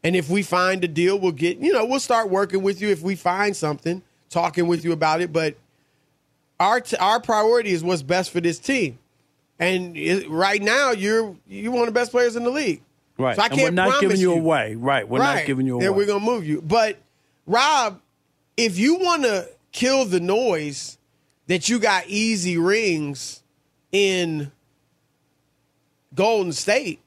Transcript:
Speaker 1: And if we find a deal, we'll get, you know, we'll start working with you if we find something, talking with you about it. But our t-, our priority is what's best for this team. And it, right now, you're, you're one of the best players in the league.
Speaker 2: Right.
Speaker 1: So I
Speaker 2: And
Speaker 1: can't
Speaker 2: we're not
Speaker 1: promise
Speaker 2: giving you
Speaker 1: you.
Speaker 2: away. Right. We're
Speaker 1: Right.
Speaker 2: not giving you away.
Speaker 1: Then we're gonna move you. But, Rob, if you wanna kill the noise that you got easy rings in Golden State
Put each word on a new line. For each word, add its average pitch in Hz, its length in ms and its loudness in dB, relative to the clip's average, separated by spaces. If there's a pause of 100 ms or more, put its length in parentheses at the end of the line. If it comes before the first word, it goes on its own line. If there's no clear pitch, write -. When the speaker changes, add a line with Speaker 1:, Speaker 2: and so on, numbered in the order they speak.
Speaker 1:
And 170 120 0
if 156 160 -2
we 202 100 2
find 185 420 0
a 180 40 -2
deal, 175 320 2
we'll 185 140 0
get, 160 260 -2
you 339 140 2
know, 226 120 4
we'll 262 140 0
start 226 320 0
working 190 320 0
with 196 180 0
you 208 80 -2
if 175 140 0
we 190 120 -2
find 190 400 -2
something, 165 460 -4 (280)
talking 170 360 0
with 170 200 0
you 170 80 0
about 160 280 0
it. 175 120 -4
But 156 220 0 (1040)
our 208 200 4
t-, 240 180 -8
our 208 220 2
priority 220 520 2
is 165 120 -2
what's 175 200 0
best 175 280 -2
for 175 80 -2
this 170 180 -2
team. 208 420 -2 (600)
And 180 380 -2
it, 160 320 -2
right 196 320 0
now, 254 300 2
you're, 208 440 -2 (120)
you're 202 240 -8
one 247 100 0
of 233 60 0
the 226 120 0
best 240 120 -4
players 240 240 2
in 240 80 -4
the 240 80 0
league. 262 300 -2 (360)
Speaker 2:
Right. 127 180 0
Speaker 1:
So 202 60 2
I 214 60 4
Speaker 2:
And 175 60 -2
Speaker 1:
can't 143 120 4
Speaker 2:
we're 175 100 0
not 185 140 4
Speaker 1:
promise 277 120 2
Speaker 2:
giving 196 200 2
you 180 120 4
Speaker 1:
you. 165 60 2
Speaker 2:
away. 139 360 0
Right. 120 320 -2
We're 123 120 -2
Speaker 1:
Right. 269 200 2
Speaker 2:
not 156 60 -4
giving 131 220 0
you 127 80 -2
away. 170 100 0
Speaker 1:
Then 190 100 2
we're 202 120 2
gonna 202 180 -2
move 220 220 -2
you. 151 140 -2
But, 208 360 0 (480)
Rob, 240 540 2 (580)
if 220 220 0
you 277 160 4
wanna 302 500 0 (260)
kill 262 340 2
the 180 140 0
noise 175 760 -2 (500)
that 175 220 -2
you 240 100 0
got 196 280 2
easy 196 500 -2
rings 170 840 -2 (500)
in 180 600 0 (1600)
Golden 190 400 0
State 214 540 -2